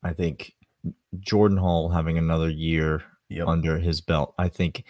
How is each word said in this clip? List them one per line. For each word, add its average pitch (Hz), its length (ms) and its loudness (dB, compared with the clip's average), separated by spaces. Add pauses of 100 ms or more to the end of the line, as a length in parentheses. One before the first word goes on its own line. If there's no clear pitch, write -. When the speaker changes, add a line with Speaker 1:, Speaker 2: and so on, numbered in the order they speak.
Speaker 1:
I 87 80 -4
think 85 420 -4 (640)
Jordan 101 400 4
Hall 85 300 2
having 82 280 0
another 82 320 0
year 78 540 -2 (300)
Speaker 2:
Yep. 82 140 -6
Speaker 1:
under 80 320 0
his 82 220 -2
belt. 78 380 -2
I 90 100 0
think 85 420 -4